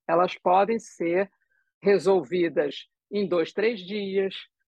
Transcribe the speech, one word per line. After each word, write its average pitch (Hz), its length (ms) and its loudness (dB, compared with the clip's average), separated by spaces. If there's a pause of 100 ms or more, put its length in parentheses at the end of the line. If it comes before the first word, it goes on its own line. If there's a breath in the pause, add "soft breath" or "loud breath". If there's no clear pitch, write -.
elas 175 320 0
podem 196 400 2
ser 185 540 -4 (500)
resolvidas 170 1080 0 (220)
em 202 160 -2
dois, 165 280 -2
três 214 260 -2
dias, 196 560 -4 (320)